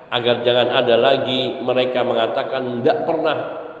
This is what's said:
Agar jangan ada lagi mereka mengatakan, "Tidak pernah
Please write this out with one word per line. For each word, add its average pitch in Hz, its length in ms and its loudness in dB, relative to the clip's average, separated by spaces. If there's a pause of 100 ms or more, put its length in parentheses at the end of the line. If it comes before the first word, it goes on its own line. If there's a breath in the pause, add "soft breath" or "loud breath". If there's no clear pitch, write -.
Agar 120 400 0
jangan 120 240 2
ada 120 240 4
lagi 127 640 0
mereka 123 480 0
mengatakan, 123 720 -2
"Tidak 156 240 2
pernah 156 340 0 (420)